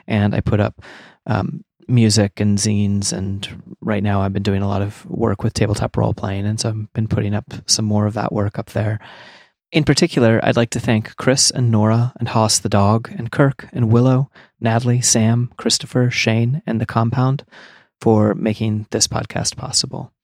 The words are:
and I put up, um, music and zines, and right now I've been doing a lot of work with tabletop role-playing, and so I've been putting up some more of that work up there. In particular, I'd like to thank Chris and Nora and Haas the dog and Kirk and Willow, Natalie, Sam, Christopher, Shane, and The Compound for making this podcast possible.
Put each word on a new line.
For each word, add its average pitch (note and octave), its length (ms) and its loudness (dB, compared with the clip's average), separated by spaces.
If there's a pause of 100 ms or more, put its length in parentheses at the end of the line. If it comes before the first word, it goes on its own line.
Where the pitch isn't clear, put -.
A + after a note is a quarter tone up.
and G#2 300 2
I G#2+ 40 0
put G#2 200 0
up, - 200 -2 (460)
um, - 380 -4 (240)
music A2 500 2
and G#2 200 2
zines, G2+ 540 0
and - 680 -8
right G#2 240 -2
now G2+ 160 0
I've G2 120 0
been G2 120 -4
doing G2 180 0
a G2 60 -2
lot G2 140 -2
of G2+ 240 -8
work - 360 -2
with A#2 100 -2
tabletop G#2+ 440 -2
role-playing, G2+ 500 -2
and G#2+ 140 -2
so A#2 80 -2
I've G#2+ 240 -6
been A2 160 -2
putting G#2 260 -2
up - 180 -8 (140)
some - 180 0
more G#2 220 2
of G#2 80 -2
that G#2+ 180 -4
work G#2 240 -2
up - 140 -8
there. G#2+ 300 -2 (720)
In D#3+ 100 2
particular, B2 640 2
I'd A#2 120 2
like A#2 140 0
to A#2+ 100 -6
thank A2 360 -2
Chris - 340 2
and A#2+ 220 0
Nora A2 480 2
and A2+ 80 -4
Haas A2 320 2
the - 80 -6
dog G#2 420 2
and A#2 220 -8
Kirk - 400 0
and A2+ 200 0
Willow, B2+ 380 4 (300)
Natalie, A#2+ 400 2
Sam, A#2+ 560 2
Christopher, C3 520 0
Shane, A#2+ 580 0
and A2+ 140 -2
The A2 60 -2
Compound A#2+ 580 -2 (560)
for G#2+ 340 4
making G#2+ 560 -2
this A2 180 -2
podcast - 480 -6
possible. - 560 -6 (120)